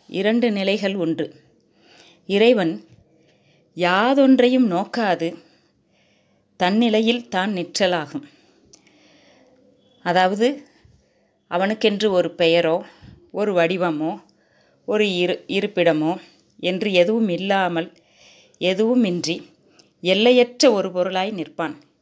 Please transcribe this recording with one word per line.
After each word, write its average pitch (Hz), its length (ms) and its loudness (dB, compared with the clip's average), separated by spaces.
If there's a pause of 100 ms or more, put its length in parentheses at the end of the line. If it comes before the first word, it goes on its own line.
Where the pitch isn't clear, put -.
இரண்டு 220 420 0
நிலைகள் 196 440 -2
உண்டு. 165 480 -6 (840)
இறைவன் 202 460 2 (1000)
யாதொன்றையும் 247 960 4
நோக்காது 180 580 -2 (1300)
தன்னிலையில் 226 720 0
தான் 196 240 -4
நிற்றலாகும். 175 720 -4 (1800)
அதாவது, 185 440 2 (1000)
அவனுக்கென்று 208 600 -2
ஒரு 180 280 0
பெயரோ 170 480 2 (460)
ஒரு 202 220 -4
வடிவமோ 170 580 0 (760)
ஒரு 214 200 0
இரு-, 180 420 -2
இருப்பிடமோ 175 680 0 (420)
என்று 185 340 -4
எதுவும் 214 360 2
இல்லாமல் 180 640 -4 (640)
எதுவுமின்றி 185 760 0 (680)
எல்லையற்ற 240 680 4
ஒரு 190 200 -2
பொருளாய் 185 400 -2
நிற்பான். 165 440 -8 (260)